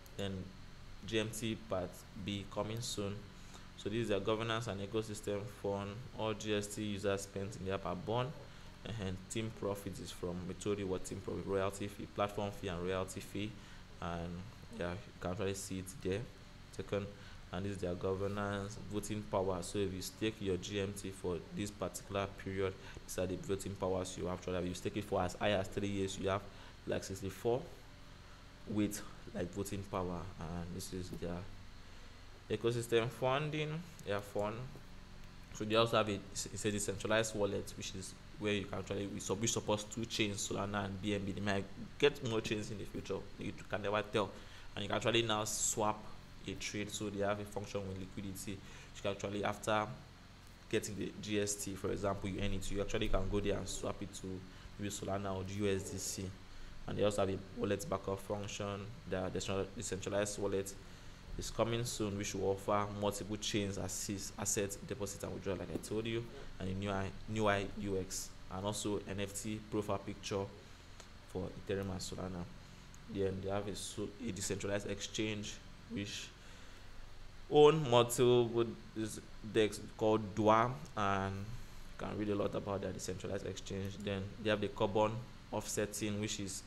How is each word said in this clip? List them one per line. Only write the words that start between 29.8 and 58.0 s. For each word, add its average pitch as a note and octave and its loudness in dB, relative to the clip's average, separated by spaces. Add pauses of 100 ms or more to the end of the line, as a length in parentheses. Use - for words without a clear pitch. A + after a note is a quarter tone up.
power. F2+ 0 (200)
And F2 -4
this F#2 -6
is F#2 -4 (120)
their F2 -2 (1120)
ecosystem A#2 4
funding, D3+ 2 (240)
their G2+ 2
fund. G#2 0 (960)
So G#2+ -2
they G#2+ 4
also A2+ 8
have G#2+ 8
a, G2+ 2 (120)
it's - -4
a G#2+ 4
decentralized G#2 2
wallet, G2+ 2
which - -6
is F#2 -6 (240)
where G#2 2
you G2 2
can G2 -2
actually, G2+ -2
we G2 -4
sup-, G2 0
we A2+ 4
support G#2+ 2 (100)
two A2+ -2
chains, G2+ 2
Solana G2+ 0
and F#2+ -4
B G#2 2
N G2+ 0
B. G2+ 0
They G2 -4
might G2 2 (320)
get C#3+ 6
more A2+ 4
chains G#2+ 0
in G#2+ -4
the G2+ -4
future. G2 -4 (220)
You G2+ -2 (180)
can G2 0
never G#2 4
tell. G#2 2 (460)
And G#2 -4
you G2 -2
can G#2 2
actually A2+ 6
now G#2+ 2
swap - 2 (540)
trade. G2+ -2
So G#2+ -2
they G2 2
have G#2 4
a G2+ -6
function G2+ -4
with F#2+ -4
liquidity. F#2+ -6
You - -10
can G2+ 0
actually, G2+ -2
after G#2+ 2 (840)
getting G#2+ 0
the - -2 (100)
G G#2 0
S G#2 2
T, - -4
for F#2 0
example, G2 0
you F#2 -2
earn G#2 4
it, - 0
you G2 2
actually A2 2
can F#2+ 4
go G2+ 4
there G2 4
and F#2+ -4
swap - -4
it F2+ -6
to - -8 (500)
maybe G2+ -2
Solana G2 -2
or F#2+ -2 (140)
U G#2 4
S F#2+ 2
D G2+ -4
C. - -4 (640)
And - -2
they G2+ 4
also G#2 4
have F#2+ 4
a F#2+ 0 (180)
wallet G2+ 2
backup F#2+ 0